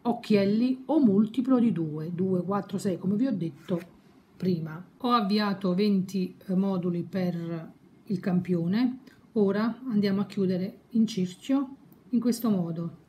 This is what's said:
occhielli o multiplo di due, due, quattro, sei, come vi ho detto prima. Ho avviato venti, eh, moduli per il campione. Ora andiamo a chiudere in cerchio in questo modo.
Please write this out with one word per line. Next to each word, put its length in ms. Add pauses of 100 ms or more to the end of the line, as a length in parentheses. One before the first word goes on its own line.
occhielli 840
o 120
multiplo 600
di 120
due, 400
due, 320
quattro, 360
sei, 180
come 180
vi 120
ho 40
detto 640 (440)
prima. 480 (120)
Ho 140
avviato 640
venti, 640 (100)
eh, 80
moduli 480
per 720 (300)
il 160
campione. 800 (340)
Ora 540
andiamo 340
a 40
chiudere 640
in 180
cerchio 720 (320)
in 100
questo 320
modo. 460 (100)